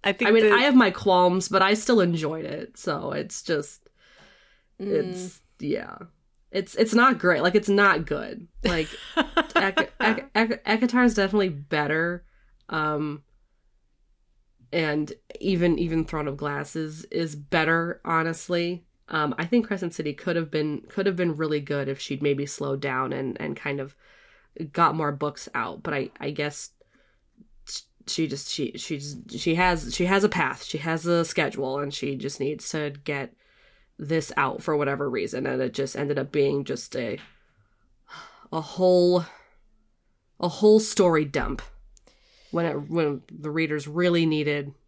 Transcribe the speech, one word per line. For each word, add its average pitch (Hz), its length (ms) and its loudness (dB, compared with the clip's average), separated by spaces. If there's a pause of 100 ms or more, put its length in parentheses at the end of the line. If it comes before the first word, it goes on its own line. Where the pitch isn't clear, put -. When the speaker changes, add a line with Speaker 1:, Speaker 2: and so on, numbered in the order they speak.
Speaker 1:
I 202 100 2
think 202 160 0
Speaker 2:
I 208 40 6
mean, 226 120 8
Speaker 1:
that 208 80 6
Speaker 2:
I 240 100 4
have 285 120 4
my 226 160 8
qualms, 180 580 4
but 190 140 4
I 196 120 6
still 220 260 4
enjoyed 160 440 0
it. - 320 -10
So 151 360 -6
it's - 300 -8
just, - 460 -4 (920)
Speaker 1:
Mm. 196 80 -6 (240)
Speaker 2:
it's, 180 280 -10 (200)
yeah. 139 360 -6 (540)
It's, 190 240 -6
it's 220 200 2
not 247 260 6
great. 165 220 4
Like, 180 120 2
it's 214 140 4
not 196 380 4
good. 147 420 -6 (160)
Like, 160 240 0 (140)
Speaker 1:
<laughs> - 140 -8
Speaker 2:
Ak-, - 840 0
Ak-, 226 340 0
Ak-, 226 300 0
Akatar 240 400 2
is 226 100 4
definitely 196 360 2
better. 156 760 -2 (440)
Um, 151 540 -2 (1500)
and 151 400 -2 (280)
even, 175 380 2
even 160 260 0
Throne 151 220 -4
of 139 100 -6
Glass 143 380 -6
is, 156 300 -8
is 156 320 -4
better, 165 680 0
honestly. 170 800 -2 (240)
Um, 151 300 -2
I 160 80 -2
think 226 220 2
Crescent 180 260 -4
City 151 180 -4
could 165 220 -4
have 165 160 -2
been, 151 380 -2
could 196 180 -2
have 190 100 2
been 170 200 0
really 151 240 -2
good 143 280 -2
if 135 120 -6
she'd 139 220 -6
maybe 143 240 0
slowed 139 340 -4
down 131 320 -2
and, 135 280 -6
and - 160 -6
kind 143 220 -6
of 135 160 -10 (800)
got 165 240 2
more 147 160 -2
books 143 420 -6
out. 113 300 -6
But 143 100 -4
I, 135 240 -4
I 143 120 -6
guess 147 400 -6 (1400)
she 160 200 -2
just, - 240 -8
she, - 260 -4
she 147 220 -8
just, 143 400 -14
she 165 160 0
has, 170 400 0
she 180 120 0
has 190 180 4
a 208 40 4
path, 139 360 -2
she - 140 -8
has 160 280 -4
a 170 180 2
schedule, 139 540 -2
and 143 160 -6
she 139 220 -4
just 135 240 -8
needs 147 300 -4
to 151 220 -4 (120)
get 139 280 -6 (680)
this 156 380 -2
out 139 260 0
for 151 140 0
whatever 139 320 0
reason. 120 380 -4
And 131 160 -2
it 123 100 -2
just 135 240 -4
ended 143 220 -2
up 135 140 -4
being 143 320 2
just - 320 -8
a, 117 220 -4 (1300)
a 160 80 -4
whole, 180 640 4 (1160)
a 175 80 -2
whole 214 320 6
story 170 440 4
dump 139 380 -4 (880)
when 170 160 0
it, 147 240 -4
when 151 320 0 (100)
the 156 180 -10
readers 151 380 -2
really 170 380 2
needed 147 480 0 (140)